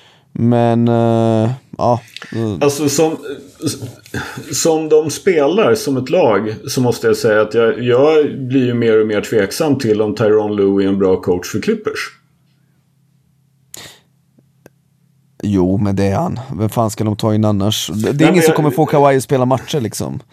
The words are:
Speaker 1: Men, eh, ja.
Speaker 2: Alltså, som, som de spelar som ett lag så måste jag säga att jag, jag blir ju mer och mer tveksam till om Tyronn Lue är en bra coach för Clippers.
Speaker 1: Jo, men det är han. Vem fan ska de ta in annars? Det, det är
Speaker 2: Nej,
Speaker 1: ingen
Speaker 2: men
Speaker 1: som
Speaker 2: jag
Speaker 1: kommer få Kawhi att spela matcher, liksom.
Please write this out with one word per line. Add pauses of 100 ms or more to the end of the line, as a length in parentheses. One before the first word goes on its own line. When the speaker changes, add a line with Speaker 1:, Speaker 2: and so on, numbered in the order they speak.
(340)
Speaker 1:
Men,
eh, (260)
ja. (600)
Speaker 2:
Alltså,
som, (1400)
som
de
spelar
som
ett
lag (120)
så
måste
jag
säga
att
jag,
jag (220)
blir
ju
mer
och
mer
tveksam
till
om
Tyronn
Lue
är
en
bra
coach
för
Clippers. (3500)
Speaker 1:
Jo,
men
det
är
han. (180)
Vem
fan
ska
de
ta
in
annars?
Det,
det
är
Speaker 2:
Nej,
Speaker 1:
ingen
Speaker 2:
men
Speaker 1:
som
Speaker 2:
jag
Speaker 1:
kommer
få
Kawhi
att
spela
matcher,
liksom. (140)